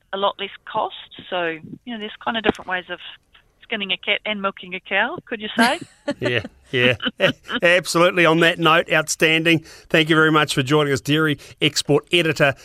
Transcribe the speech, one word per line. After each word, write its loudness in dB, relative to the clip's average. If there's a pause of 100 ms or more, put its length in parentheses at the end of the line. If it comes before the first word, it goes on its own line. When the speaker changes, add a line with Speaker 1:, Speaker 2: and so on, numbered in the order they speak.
(140)
Speaker 1:
a -6
lot -2
less -10 (140)
cost. -6 (340)
So, -6 (260)
you -14
know, -12
there's -12
kind -4
of -6
different -2
ways -6
of -12 (640)
skinning -8
a -2
cat -4
and -6
milking -8
a -10
cow, -4 (100)
could -10
you -10
say? 2
Speaker 2:
<laughs> -20 (280)
Speaker 3:
Yeah, -2 (300)
yeah. 2 (220)
<laughs> 2 (320)
Absolutely. 2
On 4
that 2
note, 2
outstanding. 2
Thank -2
you 4
very 4
much 2
for 0
joining 2
us. 0
Dairy 0 (240)
Export 0
Editor 2 (100)